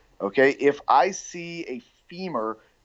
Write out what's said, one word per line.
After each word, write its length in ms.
Okay, 300
if 380
I 220
see 580
a 140
femur 480